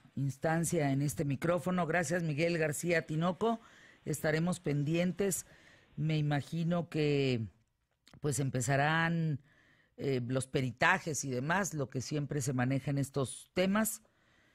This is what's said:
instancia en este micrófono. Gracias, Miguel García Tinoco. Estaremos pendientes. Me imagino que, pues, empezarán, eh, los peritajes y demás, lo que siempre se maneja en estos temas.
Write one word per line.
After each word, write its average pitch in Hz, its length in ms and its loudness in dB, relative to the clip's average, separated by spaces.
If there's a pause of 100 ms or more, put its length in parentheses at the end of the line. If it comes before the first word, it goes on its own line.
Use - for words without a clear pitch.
(160)
instancia 156 760 0
en 139 100 2
este 151 220 -2
micrófono. 170 640 0
Gracias, 170 380 0
Miguel 165 340 0
García 160 480 0
Tinoco. 180 540 0 (460)
Estaremos 160 540 0
pendientes. 170 840 0 (500)
Me 156 220 0
imagino 160 720 0
que, 139 560 2 (760)
pues, 147 180 -2
empezarán, 147 1000 0 (580)
eh, 135 300 0
los 127 200 -2
peritajes 156 760 0
y 139 60 -6
demás, 156 440 -2
lo 143 160 -4
que 131 120 -6
siempre 147 400 -4
se 143 120 -2
maneja 127 360 0
en 139 80 -2
estos - 560 -4
temas. 202 480 0 (540)